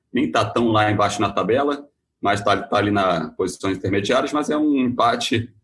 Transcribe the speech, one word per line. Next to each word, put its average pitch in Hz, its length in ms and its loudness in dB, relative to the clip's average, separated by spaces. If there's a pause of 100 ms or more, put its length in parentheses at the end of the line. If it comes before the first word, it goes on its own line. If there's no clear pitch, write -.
(120)
nem 123 180 0
tá 117 140 2
tão 120 240 0
lá 107 240 4
embaixo 104 300 0
na 101 100 0
tabela, 139 540 0 (360)
mas 104 200 0
tá, 101 160 2
tá - 180 -4
ali 101 160 2
nas 90 460 0
posições 95 400 -4
intermediárias, 101 560 0
mas 151 160 -2
é 151 80 -2
um 151 180 0
empate 120 760 0 (140)